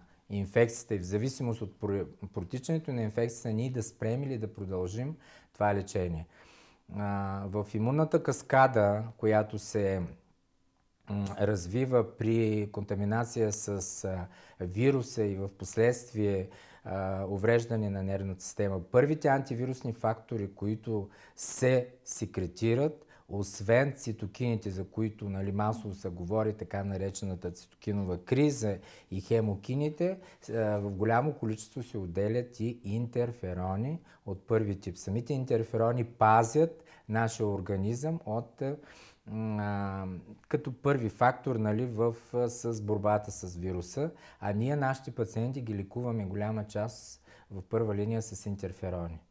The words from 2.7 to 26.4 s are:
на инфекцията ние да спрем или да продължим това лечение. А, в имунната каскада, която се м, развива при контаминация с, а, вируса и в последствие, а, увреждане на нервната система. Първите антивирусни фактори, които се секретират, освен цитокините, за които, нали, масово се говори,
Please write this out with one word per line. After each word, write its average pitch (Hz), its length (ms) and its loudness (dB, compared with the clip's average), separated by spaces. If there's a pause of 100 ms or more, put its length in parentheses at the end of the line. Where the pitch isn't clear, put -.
на 120 100 0
инфекцията 120 500 0
ние 120 180 0
да 123 120 -2
спрем 117 400 -2
или 135 160 -4
да 107 160 -6
продължим 98 640 -4 (360)
това 104 220 2
лечение. 90 520 -2 (680)
А, 98 500 -4
в 101 280 -2
имунната 151 480 2
каскада, 120 800 6 (140)
която 107 420 2
се 95 440 0 (1080)
м, 101 160 -2 (140)
развива 107 760 2
при 110 560 2
контаминация 107 800 0
с, - 520 -6
а, 92 220 -4 (340)
вируса 113 640 2
и 98 120 -2
в 98 120 -4
последствие, 104 1000 0 (360)
а, 95 440 -4
увреждане 110 640 2
на 98 120 -2
нервната 95 400 -4
система. 98 380 -2 (120)
Първите 147 360 6
антивирусни 127 640 0
фактори, 110 600 -2
които 107 540 -2 (280)
се 127 520 2 (160)
секретират, 113 1000 0 (240)
освен 110 680 2
цитокините, 110 720 -2
за 92 140 -4
които, 107 440 -4
нали, 98 240 -2
масово 107 420 -2
се 95 140 -8
говори, 101 440 0